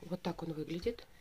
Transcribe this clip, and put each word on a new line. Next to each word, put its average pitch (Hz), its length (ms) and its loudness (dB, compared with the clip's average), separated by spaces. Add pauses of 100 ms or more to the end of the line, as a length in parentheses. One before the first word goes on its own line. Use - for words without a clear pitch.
Вот 175 200 0
так 170 220 2
он 165 100 0
выглядит. 165 520 0 (160)